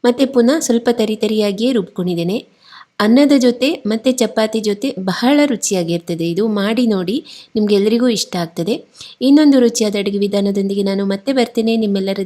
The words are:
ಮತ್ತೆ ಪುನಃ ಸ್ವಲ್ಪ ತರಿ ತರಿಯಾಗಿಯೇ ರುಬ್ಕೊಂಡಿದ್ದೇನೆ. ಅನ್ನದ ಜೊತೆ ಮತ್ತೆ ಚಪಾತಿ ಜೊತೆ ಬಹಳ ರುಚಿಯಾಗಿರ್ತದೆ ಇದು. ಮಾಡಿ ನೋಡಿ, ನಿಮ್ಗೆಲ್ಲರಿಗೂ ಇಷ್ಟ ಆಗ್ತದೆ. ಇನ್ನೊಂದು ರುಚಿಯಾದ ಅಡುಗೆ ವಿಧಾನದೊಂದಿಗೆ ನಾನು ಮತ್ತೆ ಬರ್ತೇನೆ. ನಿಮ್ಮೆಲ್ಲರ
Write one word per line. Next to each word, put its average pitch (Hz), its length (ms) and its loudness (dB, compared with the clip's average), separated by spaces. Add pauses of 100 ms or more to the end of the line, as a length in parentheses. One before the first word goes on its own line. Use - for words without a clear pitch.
ಮತ್ತೆ 247 200 2
ಪುನಃ 254 340 2
ಸ್ವಲ್ಪ 233 320 0
ತರಿ 220 240 -2
ತರಿಯಾಗಿಯೇ 214 560 -2
ರುಬ್ಕೊಂಡಿದ್ದೇನೆ. 180 720 -4 (540)
ಅನ್ನದ 254 380 4
ಜೊತೆ 247 500 0
ಮತ್ತೆ 220 240 0
ಚಪಾತಿ 220 480 -2
ಜೊತೆ 208 400 -4
ಬಹಳ 240 460 0
ರುಚಿಯಾಗಿರ್ತದೆ 170 840 -4
ಇದು. 196 180 -2
ಮಾಡಿ 220 400 0
ನೋಡಿ, 202 380 -2 (300)
ನಿಮ್ಗೆಲ್ಲರಿಗೂ 214 520 2
ಇಷ್ಟ 214 280 -2
ಆಗ್ತದೆ. 170 500 -6 (360)
ಇನ್ನೊಂದು 277 380 6
ರುಚಿಯಾದ 233 360 2
ಅಡುಗೆ 202 220 -4
ವಿಧಾನದೊಂದಿಗೆ 202 680 -2
ನಾನು 196 220 -2
ಮತ್ತೆ 196 280 -4
ಬರ್ತೇನೆ. 226 420 0
ನಿಮ್ಮೆಲ್ಲರ 196 500 -2